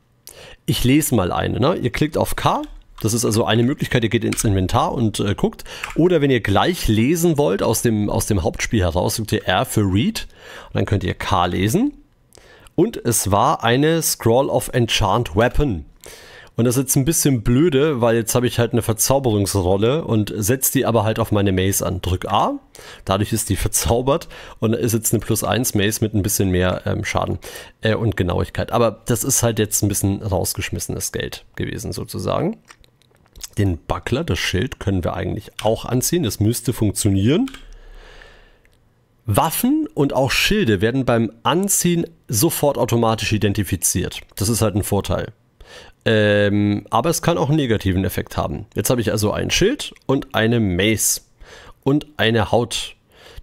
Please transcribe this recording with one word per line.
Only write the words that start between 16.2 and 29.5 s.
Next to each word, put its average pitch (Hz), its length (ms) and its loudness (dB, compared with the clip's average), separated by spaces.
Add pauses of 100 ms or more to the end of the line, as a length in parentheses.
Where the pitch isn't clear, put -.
Und 113 60 0
das 120 140 2
ist 139 60 2
jetzt - 120 -2
ein 139 80 4
bisschen 139 400 2
blöde, 139 560 4
weil 117 160 4
jetzt 117 180 0
habe 123 140 2
ich - 120 -2
halt 117 120 2
eine 120 100 2
Verzauberungsrolle 107 1200 2
und 107 300 0
setze 113 360 0
die 127 140 0
aber 113 180 2
halt 110 160 0
auf 107 140 0
meine 101 180 2
Mace 95 300 2
an. - 200 -4
Drück 92 240 -4
A, 170 340 0 (440)
dadurch 98 300 0
ist 110 160 -4
die 98 60 2
<laughs> - 20 -4
verzaubert 131 720 0 (300)
und 110 140 2
ist 117 200 0
jetzt 113 200 0
eine 117 60 2
Plus - 240 -2
eins 101 320 -2
Mace 104 240 2
mit 107 140 0
ein 98 100 2
bisschen 101 260 0
mehr, 92 360 0
ähm, 98 180 -4
Schaden, 95 360 -4 (420)
äh, 110 140 0
und 113 200 -2
Genauigkeit. 90 560 -2
Aber 117 340 0
das 120 200 -2
ist 131 180 0
halt 113 160 0